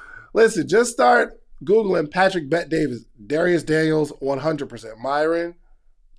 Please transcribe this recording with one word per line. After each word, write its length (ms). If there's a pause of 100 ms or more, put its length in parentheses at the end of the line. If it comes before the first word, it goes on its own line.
(340)
listen, 340
just 240
start 480 (240)
Googling 460
Patrick 400
Bet 200
Davis. 360 (220)
Darius 360
Daniels, 560
one 200
hundred 300
percent. 300
Myron, 540 (640)